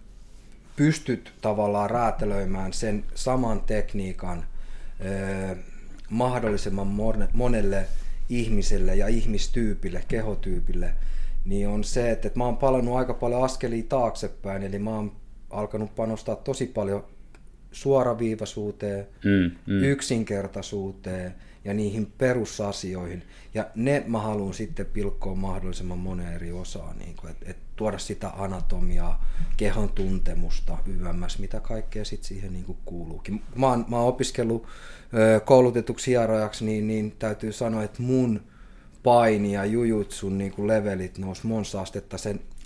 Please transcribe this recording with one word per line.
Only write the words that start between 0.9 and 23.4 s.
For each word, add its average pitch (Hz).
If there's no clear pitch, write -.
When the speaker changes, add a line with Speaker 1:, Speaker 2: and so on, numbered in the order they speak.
Speaker 1:
tavallaan 104
räätälöimään 101
sen 104
saman 120
tekniikan, 92
ö, 90
mahdollisimman 107
mone-, 107
monelle 107
ihmiselle 104
ja 101
ihmistyypille, 107
kehotyypille, 110
niin 202
on 202
se, 120
että, 113
että 127
mä 120
oon 120
palannut 127
aika 123
paljon 123
askelia 117
taaksepäin, 104
eli 98
mä 104
oon 107
alkanut 107
panostaa 110
tosi 131
paljon 101
suoraviivaisuuteen, 110
Speaker 2:
Mm, 95
mm. 98
Speaker 1:
yksinkertaisuuteen 98
ja 101
niihin 104
perusasioihin. 98